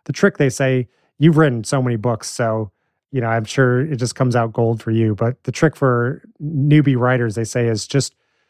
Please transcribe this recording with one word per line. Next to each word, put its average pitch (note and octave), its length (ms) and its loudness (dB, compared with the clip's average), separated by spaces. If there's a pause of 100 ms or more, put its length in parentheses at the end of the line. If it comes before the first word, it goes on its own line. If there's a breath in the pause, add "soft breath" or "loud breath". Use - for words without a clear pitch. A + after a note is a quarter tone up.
The - 80 -6
trick, - 260 0
they C#3 120 2
say, C3 380 -2 (300)
you've D3+ 200 4
written B2+ 260 2
so C#3 180 -2
many B2 140 0
books, A2 320 -4
so, A2 420 -4 (400)
you C3+ 100 -4
know, A#2 80 -2
I'm A2+ 160 -2
sure B2 360 2
it D3+ 160 -4
just A#2 180 -4
comes B2 220 0
out A2+ 160 -2
gold A2+ 300 -2
for - 80 -6
you. A2 240 2
But A#2 300 -4
the B2 80 -6
trick - 220 2
for B2 480 0 (180)
newbie D3 560 2
writers, A#2+ 380 0
they A2+ 100 -4
say, A#2+ 220 -2
is A2+ 200 -2
just, - 280 -2 (360)